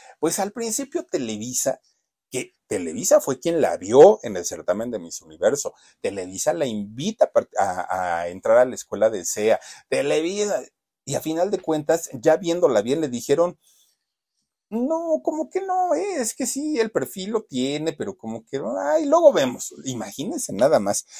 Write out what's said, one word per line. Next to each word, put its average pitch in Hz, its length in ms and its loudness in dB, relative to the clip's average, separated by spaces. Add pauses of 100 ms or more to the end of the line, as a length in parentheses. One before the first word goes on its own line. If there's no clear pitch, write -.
(180)
pues 160 220 -2
al 202 100 -2
principio 247 540 -6
Televisa, 214 760 -4 (480)
que - 280 -10 (100)
Televisa 110 540 2
fue 135 180 -4
quien 165 220 -2
la 85 160 0
vio 131 480 8
en 107 120 -4
el 87 100 -6
certamen 98 440 -4
de 110 80 -6
Miss 82 220 -14
Universo, 85 540 -2 (260)
Televisa 98 540 -4
la 160 120 -2
invita 113 600 -2
a - 40 -4
par-, - 260 0
a, 92 680 -2
a 87 60 -6
entrar 110 300 2
a 127 60 8
la 123 100 -8
escuela 107 360 0
de 95 140 -6
cea, 107 360 0 (280)
Televisa, 156 720 -2 (440)
y 135 100 -8
a 127 60 -2
final 170 320 -2
de 220 80 -2
cuentas, 156 540 -2
ya 156 220 4
viéndola 170 460 2
bien, 135 180 0
le 151 80 -2
dijeron, 143 500 0 (1160)
"No, 311 480 0
como 311 280 -2
que 381 100 -4
no, 370 340 0
eh, 392 220 -2
es 233 180 -4
que 262 120 -6
sí, 294 340 -4
el 226 100 0
perfil 185 420 -6
lo 226 100 -2
tiene, 147 500 -2
pero 104 240 -8
como 113 300 -10
que, 135 120 -8 (220)
ay, 302 240 2
luego 302 260 8
vemos". 139 440 -2 (100)
Imagínense 131 720 -8
nada 131 260 4
más. - 240 -2 (160)